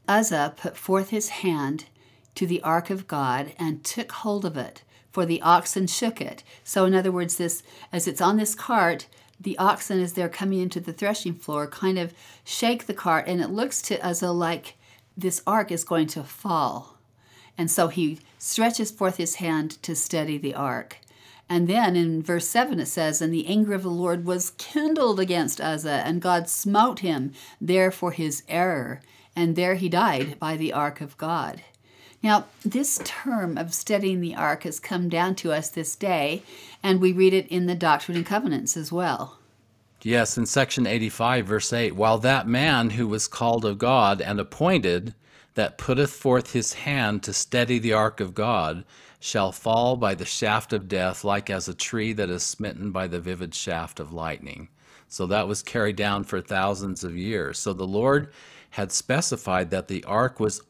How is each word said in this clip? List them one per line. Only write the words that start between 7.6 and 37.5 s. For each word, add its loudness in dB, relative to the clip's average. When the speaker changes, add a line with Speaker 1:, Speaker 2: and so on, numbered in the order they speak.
Speaker 1:
as -2
it's -4
on 4
this 0
cart, 0
the -6
oxen, 2
as -2
they're -2
coming -2
into -2
the -8
threshing -2
floor, -4
kind 0
of -4
shake -2
the -4
cart, 2
and 0
it 0
looks -2
to -2
Uzzah 0
like -2
this -4
ark 2
is -4
going 2
to -8
fall. -4
And 0
so 4
he -2
stretches 0
forth -2
his -4
hand -2
to -4
steady -2
the -4
ark. -6
And 2
then 4
in 2
verse 0
seven 2
it -2
says, 0
"And 0
the 0
anger 2
of -2
the -2
Lord 0
was -2
kindled 2
against 0
Uzzah, -2
and 0
God 0
smote 2
him -2
there 4
for -4
his -4
error. -2
And 2
there 2
he -2
died 0
by -4
the -2
ark -2
of -14
God." -4
Now, 6
this 0
term -4
of -6
steadying 0
the -4
ark 0
has -8
come -2
down 2
to -2
us 0
this -6
day, 0
and 4
we 6
read 6
it 2
in 0